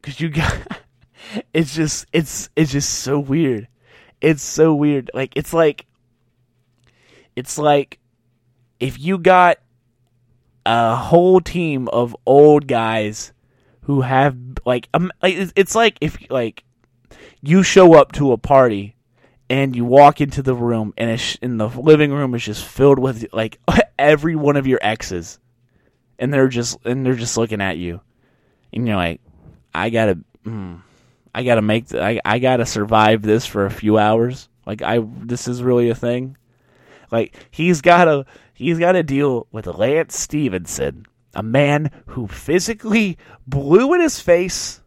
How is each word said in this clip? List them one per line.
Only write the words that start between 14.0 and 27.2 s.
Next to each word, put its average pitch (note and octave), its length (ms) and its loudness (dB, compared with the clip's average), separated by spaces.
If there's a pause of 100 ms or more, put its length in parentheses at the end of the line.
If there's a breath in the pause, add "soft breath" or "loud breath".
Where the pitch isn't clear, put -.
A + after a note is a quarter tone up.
have, C3 360 0 (280)
like, B2 300 -2
um, F3+ 160 -2 (100)
like, F#3 140 0
it's, F3+ 220 -6
it's G3 180 0
like A3+ 260 0
if, - 300 -8
like, A#2+ 320 -6 (800 soft breath)
you E3+ 240 2
show F3+ 300 8
up C#3+ 180 6
to C#3+ 180 0
a A2+ 80 2
party A2+ 560 2 (560)
and C3+ 240 -2
you A#2+ 100 -2
walk C#3+ 360 6
into C#3+ 200 -4
the C3 140 -2
room A#2 420 -4
and A2+ 140 -4
it's, - 320 -6
and A#2+ 160 -4
the G#2+ 80 0
living D3 460 4
room C#3 240 -4
is - 80 -8
just G#2 200 -10
filled C#3 360 4
with, A#2+ 320 -4
like, A2+ 260 -6 (200)
<laughs> - 200 -2
every D3+ 380 2
one C#3+ 200 2
of C3+ 120 0
your B2+ 140 2
exes, F#2+ 580 -6 (800)
and C3+ 120 -4
they're C3+ 140 4
just, A#2+ 380 -4
and C3 200 -4
they're B2+ 120 0
just A#2 200 -6